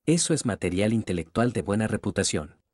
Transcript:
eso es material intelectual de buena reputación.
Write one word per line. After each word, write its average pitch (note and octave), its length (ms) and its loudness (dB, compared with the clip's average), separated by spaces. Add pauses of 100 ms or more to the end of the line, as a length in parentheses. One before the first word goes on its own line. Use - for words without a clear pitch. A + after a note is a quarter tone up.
eso E3 280 2
es C3 120 -2
material G2 460 0
intelectual A2 600 0
de G#2 100 -4
buena G#2 240 0
reputación. G2 720 -2 (180)